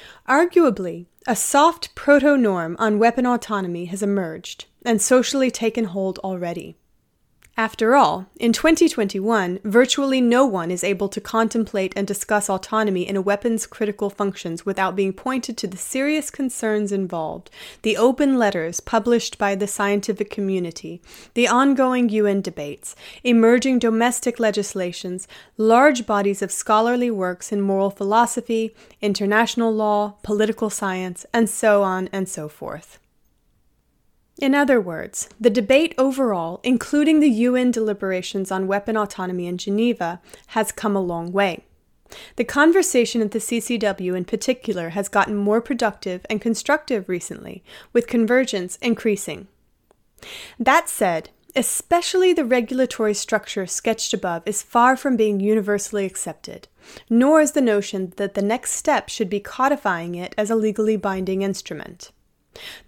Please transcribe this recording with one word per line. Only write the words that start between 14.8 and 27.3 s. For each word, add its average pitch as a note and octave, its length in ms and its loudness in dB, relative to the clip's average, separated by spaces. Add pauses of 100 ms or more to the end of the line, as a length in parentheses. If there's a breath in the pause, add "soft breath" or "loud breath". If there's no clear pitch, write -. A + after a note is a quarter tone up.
being F#3+ 180 -2
pointed B3 440 -6
to - 100 -6
the F#3 100 -10
serious D4 540 -4
concerns G#3+ 640 -4
involved, F3 580 -6 (320 loud breath)
the A3 140 2
open C4 420 2
letters F3+ 400 0
published A#3 600 0
by G3+ 180 0
the G3+ 100 -2
scientific G3+ 640 -2
community, F3+ 720 -6 (320 loud breath)
the A#3+ 140 2
ongoing B3+ 640 2
U G#3+ 160 2
N G3 160 0
debates, - 520 -10 (300 loud breath)
emerging A#3+ 560 4
domestic A#3 580 0
legislations, F#3 880 -4 (300 loud breath)
large A#3+ 500 4
bodies G3+ 360 0
of F#3+ 100 -6
scholarly A#3+ 580 2
works F#3 400 -4